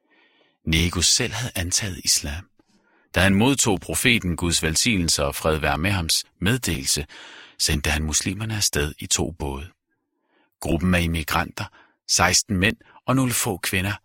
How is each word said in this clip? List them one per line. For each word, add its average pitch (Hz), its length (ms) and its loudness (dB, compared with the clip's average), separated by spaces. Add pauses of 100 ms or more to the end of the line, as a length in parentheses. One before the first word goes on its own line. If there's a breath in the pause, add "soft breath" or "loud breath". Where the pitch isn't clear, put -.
(680 soft breath)
Negus 85 400 2
selv 113 260 0
havde 113 220 -6
antaget 87 500 -4
islam. 78 440 -2 (680 soft breath)
Da 85 60 4
han 95 140 6
modtog 110 460 2
profeten, 92 560 0
Guds 85 260 0
velsignelse 82 640 0
og 69 100 -2
fred 80 220 2
være 73 220 0
med 87 120 0
hams, 90 340 0 (160 soft breath)
meddelelse, 85 680 0 (520 loud breath)
sendte 78 320 0
han 76 120 0
muslimerne 98 540 -4
afsted 76 420 -2
i - 80 -10
to - 320 0
både. 69 300 -6 (920)
Gruppen 82 340 2
af 87 80 4
immigranter, 82 600 -2 (440 soft breath)
seksten 92 480 2
mænd 101 200 2 (300 loud breath)
og 127 100 2
nogle 127 160 2
få 107 240 -2
kvinder, 95 360 -2 (120)